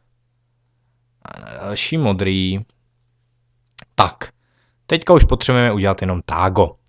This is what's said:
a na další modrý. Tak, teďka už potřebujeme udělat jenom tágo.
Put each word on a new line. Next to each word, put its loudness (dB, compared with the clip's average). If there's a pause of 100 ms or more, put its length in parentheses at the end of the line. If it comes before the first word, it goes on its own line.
(1200)
a -20
na -20
další -6
modrý. -2 (1300)
Tak, -2 (540)
teďka 4
už 8
potřebujeme 2
udělat -2
jenom -4
tágo. 0 (120)